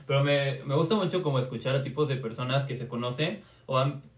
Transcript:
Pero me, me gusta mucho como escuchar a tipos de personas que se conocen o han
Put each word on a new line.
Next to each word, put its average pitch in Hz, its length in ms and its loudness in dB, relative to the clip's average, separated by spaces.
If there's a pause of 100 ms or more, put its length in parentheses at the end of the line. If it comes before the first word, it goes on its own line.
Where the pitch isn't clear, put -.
Pero 139 180 4
me, 139 400 2
me 139 120 -2
gusta 165 180 4
mucho 185 280 2
como 139 160 2
escuchar 123 380 -2
a 135 60 0
tipos 151 260 0
de 131 80 0
personas 127 480 -2
que 120 120 -6
se - 120 -8
conocen 131 540 -2 (240)
o 131 120 0
han 143 240 0 (160)